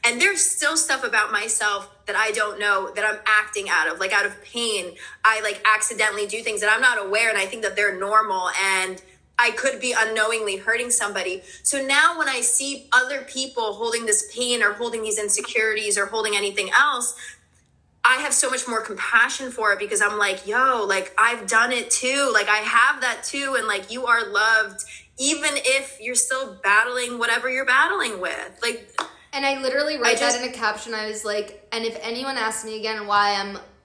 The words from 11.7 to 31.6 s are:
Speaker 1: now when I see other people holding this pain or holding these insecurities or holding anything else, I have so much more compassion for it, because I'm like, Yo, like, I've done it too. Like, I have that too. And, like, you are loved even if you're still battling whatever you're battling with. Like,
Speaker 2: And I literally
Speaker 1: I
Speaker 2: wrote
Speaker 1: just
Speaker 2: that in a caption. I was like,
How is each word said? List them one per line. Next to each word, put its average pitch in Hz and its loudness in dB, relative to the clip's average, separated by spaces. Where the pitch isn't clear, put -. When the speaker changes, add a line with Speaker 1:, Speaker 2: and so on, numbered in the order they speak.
Speaker 1:
now 311 4
when 294 0
I 262 -2
see 269 -2
other 285 2
people 247 -4
holding 226 -4
this - 0
pain 240 -2
or 208 2
holding 226 -6
these 214 -4
insecurities 208 -2
or 202 0
holding 214 -2
anything 202 -2
else, 262 2
I 254 6
have 285 -2
so - 2
much 254 -4
more 226 0
compassion 240 0
for 214 2
it, 196 -2
because 208 0
I'm 208 2
like, 190 -2
Yo, 247 2
like, 190 0
I've 226 2
done 233 4
it 240 -4
too. 269 2
Like, 202 4
I 214 4
have 233 4
that 240 -2
too. 277 -2
And, 220 0
like, 202 -4
you 247 -6
are 233 4
loved 208 2
even 294 0
if 269 0
you're 240 -6
still 262 -2
battling 240 2
whatever 233 0
you're 262 -2
battling 269 2
with. - -6
Like, 240 -4
Speaker 2:
And 277 -2
I 269 0
literally 285 0
Speaker 1:
I 277 -6
Speaker 2:
wrote 240 4
Speaker 1:
just 247 2
Speaker 2:
that 247 -4
in 247 -4
a 247 -10
caption. 220 -4
I 214 -6
was 214 -8
like, 208 -6